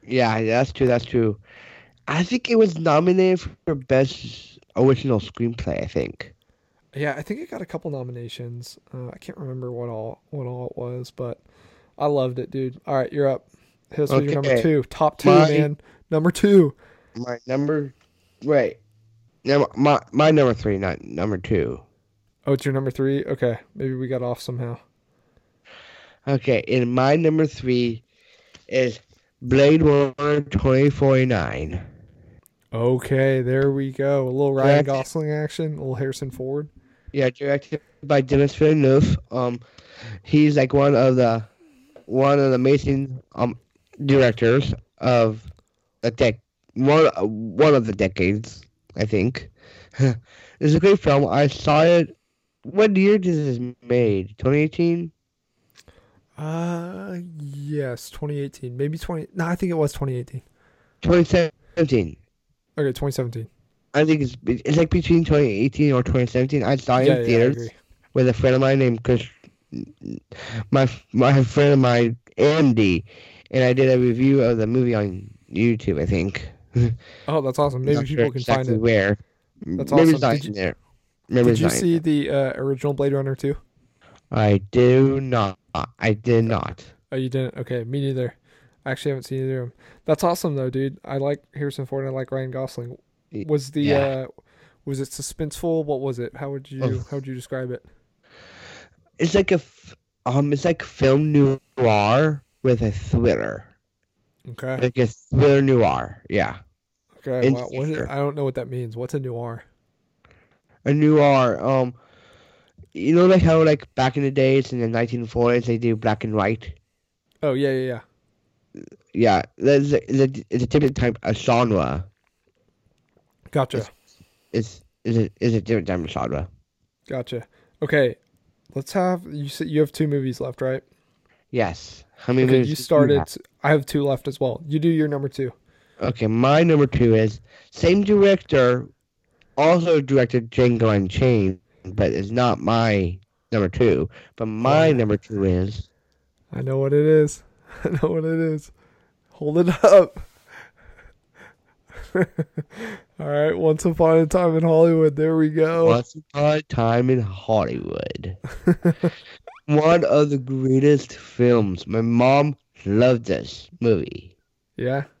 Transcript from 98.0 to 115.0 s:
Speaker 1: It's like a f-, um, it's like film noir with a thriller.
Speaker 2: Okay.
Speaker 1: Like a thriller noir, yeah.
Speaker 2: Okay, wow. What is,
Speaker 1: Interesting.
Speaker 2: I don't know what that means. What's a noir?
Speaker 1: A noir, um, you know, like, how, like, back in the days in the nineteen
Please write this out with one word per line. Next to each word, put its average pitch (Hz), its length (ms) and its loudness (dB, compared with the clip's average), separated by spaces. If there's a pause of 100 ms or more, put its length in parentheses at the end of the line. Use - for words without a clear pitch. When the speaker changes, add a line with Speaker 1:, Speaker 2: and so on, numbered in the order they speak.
Speaker 1:
It's 165 160 -2
like 196 180 2
a - 20 4
f-, - 420 -8 (300)
um, 143 260 0
it's 143 140 -4
like 170 160 -2
film 147 500 0
noir 135 1120 2 (200)
with 120 200 0
a 110 80 0
thriller. 101 720 -2 (840)
Speaker 2:
Okay. 131 320 -10
Speaker 1:
Like 127 160 -2
a 123 80 2
thriller 139 560 2
noir, 110 640 0
yeah. 78 300 -2 (720)
Speaker 2:
Okay, 127 220 0
wow. 123 120 -2
What - 100 -12
is, 135 160 -6
Speaker 1:
Interesting. - 280 -6
Speaker 2:
I - 40 -
don't 143 160 -4
know 143 80 -4
what 131 100 -4
that 123 140 -10
means. 123 280 -10
What's 123 180 -10
a 147 40 -4
noir? 117 460 -10 (1200)
Speaker 1:
A 143 100 0
noir, 143 640 4
um, 127 320 0 (1000)
you 107 240 -2
know, 180 100 6
like, 185 160 6
how, 160 220 4
like, 151 320 0
back 131 200 0
in 143 60 -2
the 139 80 0
days 135 420 2
in 127 60 -6
the 117 80 -2
nineteen 117 400 -4